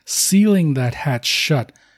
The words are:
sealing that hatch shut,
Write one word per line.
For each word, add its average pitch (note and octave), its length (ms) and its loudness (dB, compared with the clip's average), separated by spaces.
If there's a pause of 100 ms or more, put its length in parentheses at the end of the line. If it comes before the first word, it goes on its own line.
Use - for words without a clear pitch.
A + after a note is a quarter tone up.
sealing F#3+ 680 2
that B2+ 320 -4
hatch B2 180 -4
shut, - 480 -2 (260)